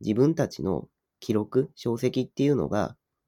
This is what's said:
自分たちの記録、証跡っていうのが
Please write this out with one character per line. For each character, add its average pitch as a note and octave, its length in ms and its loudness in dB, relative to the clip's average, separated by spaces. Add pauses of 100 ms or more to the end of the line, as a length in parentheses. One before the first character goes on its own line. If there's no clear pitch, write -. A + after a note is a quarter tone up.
自 G#2+ 140 0
分 C#3 200 4
た C#3+ 140 0
ち - 140 -12
の F2 260 -2 (320)
記 - 140 -2
録、 B2 400 0
証 A#2+ 220 -4
跡 B2+ 260 0
っ - 20 0
て - 180 -4
い C#3 60 4
う C#3+ 80 4
の D#2+ 120 0
が G2+ 280 -2 (320)